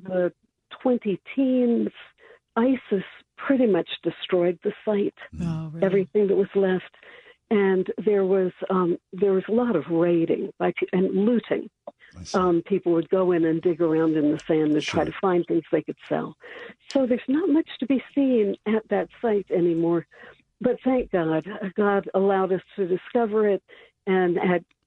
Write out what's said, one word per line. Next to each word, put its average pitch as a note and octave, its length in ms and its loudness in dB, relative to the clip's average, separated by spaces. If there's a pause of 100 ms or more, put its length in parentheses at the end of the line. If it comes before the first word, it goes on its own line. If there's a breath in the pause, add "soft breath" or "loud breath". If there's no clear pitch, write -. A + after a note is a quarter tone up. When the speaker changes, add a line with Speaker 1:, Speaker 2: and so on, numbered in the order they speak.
Speaker 1:
the F3+ 300 -2 (480)
twenty A#3 380 0 (160)
teens, B3 540 0 (680 loud breath)
isis A#3 460 0 (340)
pretty C4 280 2
much F3+ 240 2 (140)
destroyed F3 600 -2
the - 100 -2 (100)
site, G#3 300 -2 (280)
Speaker 2:
Oh, D#3+ 320 -6
really? E3 120 -2
Speaker 1:
everything G3 420 2
that F#3+ 80 2
was G3 180 0
left. F#3 400 0 (560 loud breath)
And F#3+ 480 2
there G3 280 2
was, F#3 260 2 (180)
um, F#3 280 2 (160)
there G3 200 2
was F#3 140 2
a G3 40 -4
lot A#3 240 2
of D3+ 140 -4
raiding E3+ 680 0
by F3+ 160 -2
pe-, - 200 -6
and F#3 200 2
looting. G#3+ 560 0 (500 soft breath)
Speaker 3:
I F2+ 40 -14
see. - 140 -2
Speaker 1:
Um, F3+ 260 2
people F3+ 300 -2
would E3 160 0
go F#3 220 2
in E3 140 2
and D#3+ 160 0
dig E3+ 200 0
around D#3+ 360 2
in D3 140 2
the D3+ 80 -2
sand D#3 340 0
and D3+ 80 0
try D#3+ 220 -2
Speaker 3:
Sure. D#3 80 -6
Speaker 1:
to - 80 -12
find F3+ 260 2
things E3+ 260 -2
they D#3+ 100 0
could - 160 -10 (120)
sell. D#3 260 -4 (540 loud breath)
So C4+ 160 0
there's A#3 220 0
not D#4 220 0
much D#4 200 0 (100)
to B3+ 60 -8
be C4+ 180 0 (100)
seen A#3+ 420 2 (100)
at A3 240 -2
that F#3 200 -2 (120)
site G#3 280 -2
anymore. E3+ 560 0 (540 loud breath)
But B3 240 0
thank B3+ 280 0
God, D#3+ 340 0 (300)
God G3+ 380 0
allowed F#3+ 380 2
us F#3 100 -2 (140)
to G3 100 -4
discover G#3+ 640 0
it F#3+ 160 0 (440 loud breath)
and F#3 300 2
had, F3+ 280 0 (220)